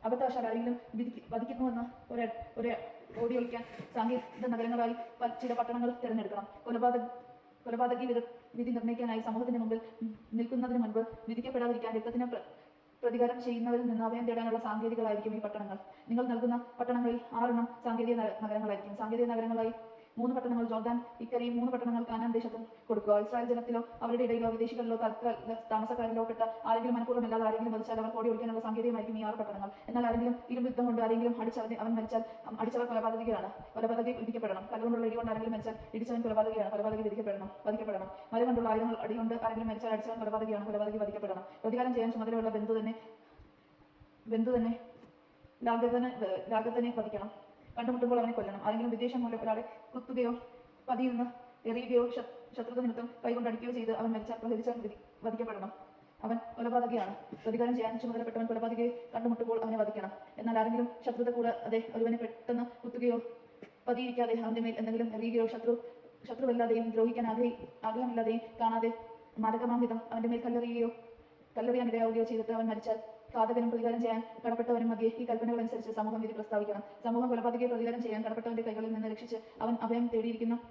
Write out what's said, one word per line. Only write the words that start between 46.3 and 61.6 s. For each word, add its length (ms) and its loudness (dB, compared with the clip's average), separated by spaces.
ലാഘവനെ 480 2
വധിക്കണം. 540 -6
കണ്ടുമുട്ടുമ്പോൾ 420 2
അവനെ 120 2
കൊല്ലണം. 320 -4
ആരെങ്കിലും 280 2
വിദ്വേഷം 320 0
മൂലം 200 -2
ഒരാളെ 200 0
കുത്തുകയോ 400 0
പതിയിരുന്ന് 340 2
എറിയുകയോ 380 4
ശ-, 500 -8
ശത്രുത 220 -4
നിമിത്തം 300 -2
കൈകൊണ്ട് 240 2
അടിക്കുകയോ 220 -4
ചെയ്ത് 200 -2
അവൻ 200 0
മരിച്ചാൽ 240 -2
പ്രഹരിച്ചവൻ 460 -2
വിധി-, 440 -10
വധിക്കപ്പെടണം. 460 -4
അവൻ 140 0
കൊലപാതകിയാണ്. 760 0
പ്രതികാരം 600 0
ചെയ്യാൻ 240 0
ചുമതലപ്പെട്ടവൻ 460 -2
കൊലപാതകിയെ 680 0
കണ്ടുമുട്ടുമ്പോൾ 480 2
അവനെ 140 0
വധിക്കണം. 340 0
എന്നാൽ 220 2
ആരെങ്കിലും 280 4
ശത്രുത 240 0
കൂടാതെ 540 2